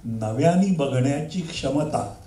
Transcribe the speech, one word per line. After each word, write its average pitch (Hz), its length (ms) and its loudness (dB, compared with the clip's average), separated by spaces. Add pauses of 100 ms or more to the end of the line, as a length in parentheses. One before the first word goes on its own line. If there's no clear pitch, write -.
नव्याने 143 720 2
बघण्याची 143 640 0
क्षमता 147 720 -2 (120)